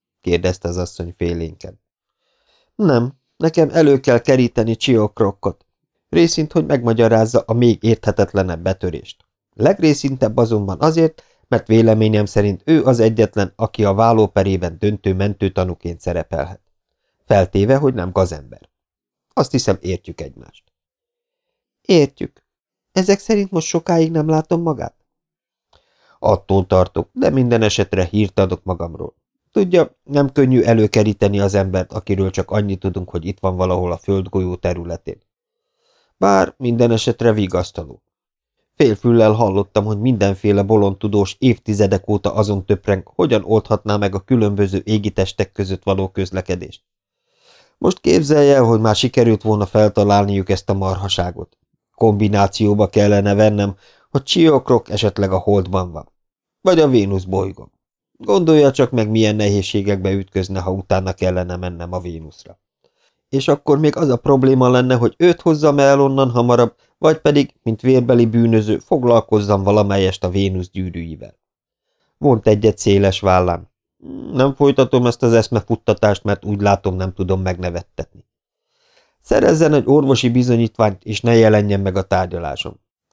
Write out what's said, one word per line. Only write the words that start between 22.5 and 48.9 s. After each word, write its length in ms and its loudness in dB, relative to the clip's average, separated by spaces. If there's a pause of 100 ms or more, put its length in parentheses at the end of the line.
Ezek 280 0
szerint 320 -2
most 160 -4
sokáig 440 0
nem 160 -2
látom 340 -2
magát?" 340 -6 (1200)
Attól 460 0
tartok, 480 0
de 160 0
minden 320 2
esetre 420 0
hírt 360 -2
adok 240 -2
magamról. 520 -10 (360)
Tudja, 520 0
nem 280 -2
könnyű 300 2
előkeríteni 800 2
az 140 0
embert, 400 -2
akiről 360 -4
csak 220 -6
annyit 280 -4
tudunk, 300 -8
hogy 160 -8
itt 140 -8
van 160 -4
valahol 360 -2
a 60 -6
földgolyó 580 -4
területén. 640 -8 (960)
Bár 400 0
minden 340 0
esetre 420 0
vigasztaló. 680 -6 (720)
Félfüllel 560 2
hallottam, 540 -2
hogy 140 -4
mindenféle 640 0
bolond 340 0
tudós 420 -2
évtizedek 680 0
óta 240 -2
azon 320 -2
töpreng, 500 -4
hogyan 280 0
oldhatná 540 -2
meg 180 -2
a 40 -6
különböző 640 -2
égitestek 680 -4
között 320 -8
való 260 -2
közlekedést. 760 -8 (920)
Most 220 -2
képzelje 560 4
el, 80 4
hogy 160 2
már 160 2